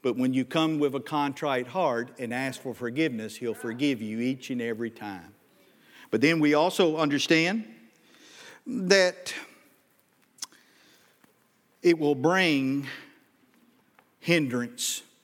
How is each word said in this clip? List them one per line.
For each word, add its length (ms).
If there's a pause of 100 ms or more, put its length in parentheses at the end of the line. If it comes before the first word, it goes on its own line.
But 160
when 160
you 120
come 340
with 160
a 40
contrite 680
heart 500
and 160
ask 260
for 140
forgiveness, 600
he'll 180
forgive 480
you 180
each 300
and 100
every 300
time. 460 (760)
But 120
then 180
we 160
also 420
understand 760 (960)
that 680 (2500)
it 160
will 160
bring 720 (1300)
hindrance. 840 (200)